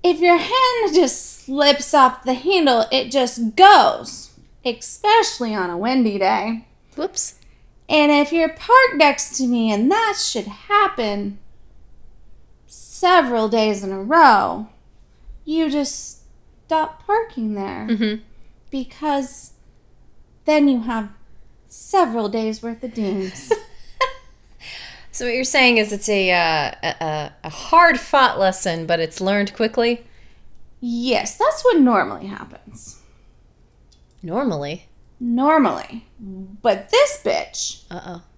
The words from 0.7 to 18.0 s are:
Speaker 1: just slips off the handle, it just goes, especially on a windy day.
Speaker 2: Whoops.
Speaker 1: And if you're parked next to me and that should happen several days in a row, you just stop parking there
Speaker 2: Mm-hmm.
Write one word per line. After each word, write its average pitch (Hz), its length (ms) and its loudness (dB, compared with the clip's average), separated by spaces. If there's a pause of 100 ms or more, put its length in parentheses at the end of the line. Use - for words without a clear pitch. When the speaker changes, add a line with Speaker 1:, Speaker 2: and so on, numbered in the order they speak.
Speaker 1:
just - 480 2
slips 285 500 0
off 262 300 4
the 254 120 -2
handle, 269 540 2
it 254 220 -2
just 240 460 -2
goes, 359 720 6 (320)
especially 254 920 0
on 185 160 -4
a 175 80 -6
windy 226 400 0
day. 202 480 -2 (300)
Speaker 2:
Whoops. - 400 -6 (540)
Speaker 1:
And 294 240 4
if 294 180 2
you're 330 160 2
parked 494 480 2
next 285 440 2
to 262 80 0
me 226 260 0
and 233 180 2
that 427 260 0
should - 300 -6
happen 208 880 -2 (1300)
several 254 840 0
days 214 340 0
in 190 80 -8
a 196 100 -8
row, 214 680 4 (760)
you 320 260 -2
just - 500 -6 (460)
stop 320 400 -4
parking 403 500 -4
there 196 340 -8
Speaker 2:
Mm-hmm. 220 320 -2 (500)